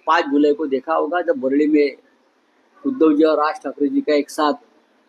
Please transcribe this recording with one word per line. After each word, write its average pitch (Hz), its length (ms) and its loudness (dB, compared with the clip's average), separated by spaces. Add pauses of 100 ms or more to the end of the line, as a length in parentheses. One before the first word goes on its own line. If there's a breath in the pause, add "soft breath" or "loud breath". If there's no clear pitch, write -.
पाँच 165 180 2
जुलाई 147 280 2
को 156 140 -6
देखा 131 260 -4
होगा, 160 280 -2
जब 151 220 -4
वर्ली 143 240 0
में 147 300 2 (840)
उद्धव 143 340 2
जी 156 60 4
और 156 140 2
राज 151 260 -2
ठाकरे 143 240 -4
जी 139 140 -2
का 151 120 -2
एक 143 160 0
साथ 151 240 0 (560)